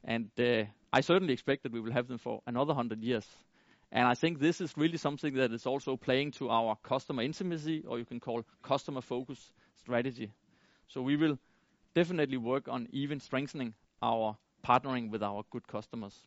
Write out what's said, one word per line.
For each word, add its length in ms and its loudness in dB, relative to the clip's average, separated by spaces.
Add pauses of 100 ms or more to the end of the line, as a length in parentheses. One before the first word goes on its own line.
And, 360 -4
uh, 260 4 (280)
I 80 6
certainly 320 4
expect 320 -2
that 80 -6
we 80 -6
will 120 -6
have 140 0
them 120 -10
for 280 -8
another 260 0
hundred 300 -2
years. 240 -2 (640)
And 160 4
I 80 6
think 240 0
this 220 2
is 160 -6
really 200 2
something 380 -2
that 180 2
is 140 -6
also 300 0
playing 360 2
to 160 -4
our 360 4
customer 380 -2
intimacy, 640 -2
or 120 -4
you 60 -6
can 160 -10
call 240 -4 (180)
customer 380 0
focus 520 -8 (280)
strategy. 500 -2 (560)
So 160 -8
we 140 2
will 220 4 (560)
definitely 420 2
work 320 0
on 240 -4
even 260 -2
strengthening 560 -4 (260)
our 360 0 (280)
partnering 460 2
with 120 -2
our 280 -2
good 160 -8
customers. 480 -8 (120)